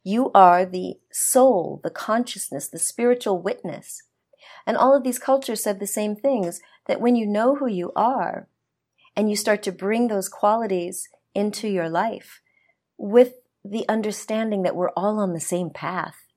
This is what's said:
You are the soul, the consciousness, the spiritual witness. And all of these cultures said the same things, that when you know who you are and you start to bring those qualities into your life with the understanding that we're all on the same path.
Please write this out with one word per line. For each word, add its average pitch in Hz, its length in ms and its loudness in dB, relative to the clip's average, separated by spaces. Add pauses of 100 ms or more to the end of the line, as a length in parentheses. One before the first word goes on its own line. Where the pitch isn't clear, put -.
You 233 320 0
are 185 320 8
the 185 300 -8 (160)
soul, 185 720 2
the - 60 -4
consciousness, - 800 -6
the 165 100 -14
spiritual 240 640 0
witness. - 600 -8 (640)
And 226 120 0
all 269 180 6
of 277 80 0
these 247 160 -4
cultures 233 420 -2
said 202 200 -4
the 202 60 -6
same 208 280 -4
things, 214 460 -2 (240)
that - 140 -2
when 240 160 4
you 220 100 0
know 220 300 2
who 277 120 -4
you 180 280 -4
are 226 540 -2 (680)
and 208 140 0
you 208 80 -2
start 208 260 0
to 196 80 -4
bring 220 380 -2
those 196 180 -2
qualities 202 800 -2 (260)
into 208 360 -2
your 170 200 -2
life 196 520 -4 (560)
with 240 380 4 (280)
the 208 240 -6
understanding 214 760 -2
that 175 120 0
we're 180 140 0
all 208 300 -2
on 190 140 0
the 165 60 -6
same 175 300 -4
path. 165 460 -8 (220)